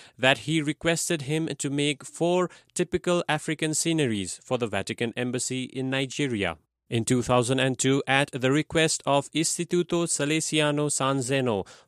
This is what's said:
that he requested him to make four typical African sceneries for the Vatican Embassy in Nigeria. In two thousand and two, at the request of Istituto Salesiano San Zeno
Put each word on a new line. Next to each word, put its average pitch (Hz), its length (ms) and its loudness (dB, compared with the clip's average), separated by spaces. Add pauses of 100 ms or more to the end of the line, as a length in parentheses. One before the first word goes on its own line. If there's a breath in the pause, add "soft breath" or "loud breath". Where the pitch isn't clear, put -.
(180 loud breath)
that 131 200 4
he 156 220 0
requested 160 600 -2
him 156 240 -2 (120)
to 143 120 -4
make 143 340 -2
four 175 460 0 (240 loud breath)
typical 175 540 0
African 156 460 -2
sceneries 131 680 0
for 131 160 -2
the 120 80 -2
Vatican 104 500 -2
Embassy 123 480 -4
in 131 240 -6
Nigeria. 127 680 -2 (320)
In 117 160 0
two 127 180 2
thousand 123 380 2
and 131 180 0
two, 135 300 2
at 139 240 2
the 131 180 0
request 156 560 0
of 139 240 2
Istituto 170 800 -2
Salesiano 147 840 0
San 135 320 0
Zeno 120 420 0 (240 loud breath)